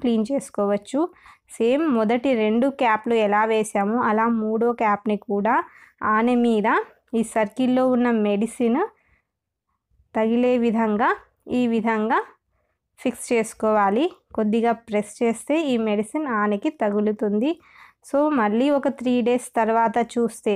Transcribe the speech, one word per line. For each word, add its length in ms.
క్లీన్ 280
చేసుకోవచ్చు. 720
సేమ్ 280
మొదటి 340
రెండు 260
క్యాప్లు 340
ఎలా 160
వేసామో 440
అలా 160
మూడో 260
క్యాప్ని 340
కూడా 260
ఆనె 200
మీద 240
ఈ 20
సర్కిల్లో 480
ఉన్న 140
మెడిసిన్ 520
తగిలే 380
విధంగా 440
ఈ 20
విధంగా 440
ఫిక్స్ 300
చేసుకోవాలి. 720
కొద్దిగా 360
ప్రెస్ 320
చేస్తే 340
ఈ 20
మెడిసిన్ 400
ఆనెకి 300
తగులుతుంది. 720
So 100
మళ్ళీ 260
ఒక 100
త్రీ 160
డేస్ 200
తర్వాత 360
చూస్తే 420